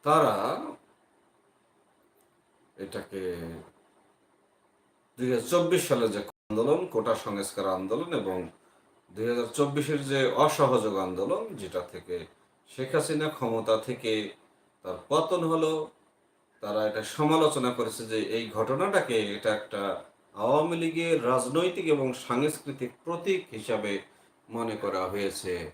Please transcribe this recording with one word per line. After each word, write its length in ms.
তারা 300
এটাকে 380
দুই 140
হাজার 220
চব্বিশ 380
সালে 240
যে 60
আন্দোলন, 320
কোটা 200
সংস্কার 400
আন্দোলন 320
এবং 160
দুই 160
হাজার 180
চব্বিশের 420
যে 100
অসহযোগ 500
আন্দোলন, 360
যেটা 220
থেকে 240
শেখ 240
হাসিনা 400
ক্ষমতা 380
থেকে 260
তার 160
পতন 320
হলো, 200
তারা 260
এটা 140
সমালোচনা 600
করেছে 240
যে 60
এই 80
ঘটনাটাকে 600
এটা 140
একটা 220
আওয়ামী 380
লীগের 340
রাজনৈতিক 640
এবং 140
সাংস্কৃতিক 640
প্রতীক 360
হিসাবে 360
মনে 280
করা 200
হয়েছে। 420